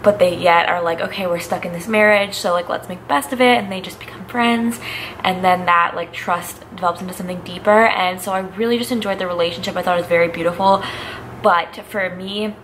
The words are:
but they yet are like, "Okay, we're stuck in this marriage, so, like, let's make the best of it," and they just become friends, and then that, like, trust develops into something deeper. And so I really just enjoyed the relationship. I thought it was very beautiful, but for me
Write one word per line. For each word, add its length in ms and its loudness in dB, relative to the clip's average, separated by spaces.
but 160 4
they 160 4
yet 340 4
are 120 0
like, 200 -2
"Okay, 240 -6
we're 140 -2
stuck 260 -6
in 80 -6
this 140 -10
marriage, 480 4
so, 180 -2
like, 160 -2
let's 180 -6
make 120 -10
the 80 -20
best 260 0
of 80 0
it," 160 6
and 140 -4
they 100 -6
just 180 -14
become 260 -14
friends, 540 0
and 200 0
then 220 4
that, 300 4
like, 180 -8
trust 500 -4
develops 260 -2
into 120 -8
something 280 -8
deeper. 460 4
And 340 0
so 100 -6
I 80 0
really 380 0
just 140 -4
enjoyed 260 -2
the 80 -4
relationship. 500 -2
I 60 -2
thought 160 2
it 40 0
was 60 -6
very 200 4
beautiful, 560 2
but 380 2
for 220 -4
me 420 -6